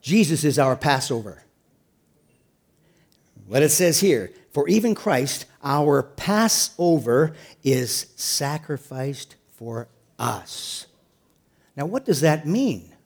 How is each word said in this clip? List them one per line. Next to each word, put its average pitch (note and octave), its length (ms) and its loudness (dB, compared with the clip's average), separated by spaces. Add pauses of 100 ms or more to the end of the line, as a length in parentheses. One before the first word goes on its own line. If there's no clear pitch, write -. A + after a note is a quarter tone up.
Jesus D#3+ 420 2
is C#3+ 140 2
our C3+ 180 2
Passover. B2+ 680 -2 (2000)
What A2+ 160 2
it D3+ 80 4
says F3 300 2
here, C3 340 2 (160)
"For - 180 0
even G#3+ 280 2
Christ, C#3 500 -2 (160)
our C#3+ 400 2
Passover, D#3+ 1300 0 (280)
is B2+ 520 -2
sacrificed C#3 1200 -6 (160)
for A#2 360 -12 (300)
us." - 720 -8 (880)
Now, C#3+ 80 -6
what A#3+ 180 -6
does D3+ 180 0
that D#3 260 2
mean? F3 480 -2 (100)